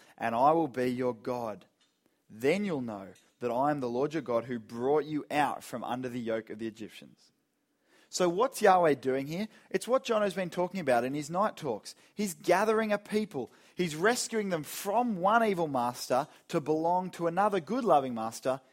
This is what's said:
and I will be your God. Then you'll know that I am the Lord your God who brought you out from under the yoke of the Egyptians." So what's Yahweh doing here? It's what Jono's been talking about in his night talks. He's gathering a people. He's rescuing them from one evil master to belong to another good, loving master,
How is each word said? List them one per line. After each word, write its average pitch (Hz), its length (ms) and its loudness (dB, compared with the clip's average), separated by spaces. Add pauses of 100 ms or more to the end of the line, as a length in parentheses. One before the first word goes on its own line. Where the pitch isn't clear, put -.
(160)
and 113 180 -2
I 135 180 6
will 165 160 2
be 127 240 -2
your 123 220 -2
God. 110 500 -8 (680)
Then 139 340 0
you'll 156 180 -4
know 101 260 -10 (320)
that 120 100 0
I 131 220 2
am 147 80 -4
the 123 80 -2
Lord 139 260 -2
your 160 80 -4
God 117 220 0
who 123 160 -6
brought 127 460 0
you 151 240 -4
out 139 340 0
from 123 180 -10
under 127 260 -4
the 123 120 -8
yoke 110 300 -4
of 107 100 -12
the 113 80 -6
Egyptians." - 640 -16 (760)
So 180 180 0
what's 220 340 -2
Yahweh 180 320 6
doing 131 320 -2
here? 180 220 -4 (220)
It's - 160 -2
what 254 160 2
Jono's 208 300 0
been 180 160 -4
talking 180 320 -2
about 123 240 2
in 131 80 -2
his 147 160 -6
night 190 280 0
talks. 117 380 -6 (200)
He's 202 200 -4
gathering 214 560 2
a 208 80 2
people. 208 540 -4 (220)
He's 175 200 -2
rescuing 214 540 0
them 165 140 -2
from 214 540 -2
one 214 280 4
evil 175 240 0
master 123 580 0 (220)
to 170 120 0
belong 170 520 0
to 175 140 -4
another 190 340 2
good, 226 240 -4
loving 139 300 4
master, 113 480 -4 (100)